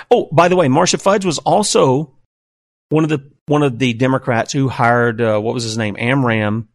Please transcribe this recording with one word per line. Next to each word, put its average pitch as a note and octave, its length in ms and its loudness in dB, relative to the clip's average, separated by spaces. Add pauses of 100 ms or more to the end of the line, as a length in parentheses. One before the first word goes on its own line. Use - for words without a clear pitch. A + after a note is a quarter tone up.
(100)
Oh, A#3+ 200 2
by E3 180 4
the F3+ 60 2
way, F3 140 2
Marcia D#3 300 2
Fudge G3+ 260 0
was D#3+ 140 -2
also D#3+ 800 0 (720)
one D#3 120 2
of D#3+ 60 0
the, C#3+ 240 -4 (140)
one D3 160 0
of B2+ 160 -2
the B2 160 0
Democrats B2+ 580 -2
who C3+ 160 -2
hired, A#2+ 540 0
uh, G#2+ 180 0
what A#2 140 -4
was A#2+ 100 -6
his A2 140 -6
name? G#2+ 200 -4
Amram. A2+ 760 -2